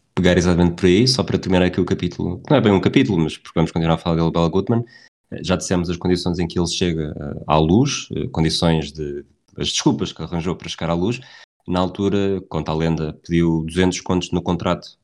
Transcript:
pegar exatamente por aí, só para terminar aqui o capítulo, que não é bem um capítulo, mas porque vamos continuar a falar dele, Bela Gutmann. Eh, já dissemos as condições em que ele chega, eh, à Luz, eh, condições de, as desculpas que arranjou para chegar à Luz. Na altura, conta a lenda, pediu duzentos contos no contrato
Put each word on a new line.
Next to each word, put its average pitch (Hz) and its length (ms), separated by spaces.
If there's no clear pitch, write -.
pegar 90 240
exatamente 87 380
por 95 100
aí, 95 200
só 127 160
para 92 140
terminar 90 300
aqui 90 120
o 92 60
capítulo, 87 540
que - 120
não 151 60
é - 60
bem 104 100
um 95 80
capítulo, 107 380
mas 78 180
porque - 180
vamos 82 180
continuar 82 240
a - 20
falar 82 180
dele, 82 140
Bela 85 180
Gutmann. 95 360
Eh, 95 120
já 87 100
dissemos 87 360
as 85 80
condições 90 400
em 85 100
que 85 100
ele 87 80
chega, 80 480
eh, - 320
à 78 120
Luz, 98 580
eh, - 120
condições 80 600
de, 73 360
as 78 100
desculpas - 460
que - 80
arranjou 82 340
para - 140
chegar - 180
à 85 60
Luz. 104 260
Na 90 120
altura, 98 680
conta 80 240
a - 20
lenda, 80 380
pediu 82 440
duzentos 90 340
contos 90 300
no 90 100
contrato 87 640